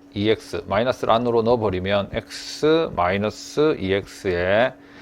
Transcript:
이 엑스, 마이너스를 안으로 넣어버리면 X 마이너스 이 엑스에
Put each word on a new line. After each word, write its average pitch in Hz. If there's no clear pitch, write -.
이 104
엑스, 92
마이너스를 117
안으로 117
넣어버리면 101
X -
마이너스 107
이 95
엑스에 98